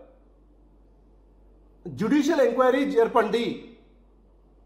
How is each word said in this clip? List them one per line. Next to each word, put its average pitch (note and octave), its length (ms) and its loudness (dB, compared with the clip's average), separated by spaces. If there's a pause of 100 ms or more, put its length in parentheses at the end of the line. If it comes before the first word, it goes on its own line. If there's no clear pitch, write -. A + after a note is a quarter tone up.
(1900)
జ్యుడిషియల్ B3+ 540 0
ఎంక్వైరీ B3+ 500 0
జరపండి, A3 840 -2 (920)